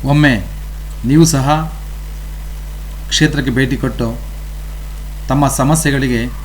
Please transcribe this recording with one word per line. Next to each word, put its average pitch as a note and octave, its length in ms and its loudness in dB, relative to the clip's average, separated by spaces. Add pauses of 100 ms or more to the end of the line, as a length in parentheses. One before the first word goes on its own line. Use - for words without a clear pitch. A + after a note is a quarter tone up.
(120)
ಒಮ್ಮೆ D3 220 6 (760)
ನೀವು D#3+ 140 8 (100)
ಸಹ C3+ 120 2 (1700)
ಕ್ಷೇತ್ರಕ್ಕೆ C#3 460 2
ಭೇಟಿ C3 260 0
ಕೊಟ್ಟು A#2 220 -2 (1200)
ತಮ್ಮ C#3 160 4 (140)
ಸಮಸ್ಯೆಗಳಿಗೆ C3+ 640 2 (220)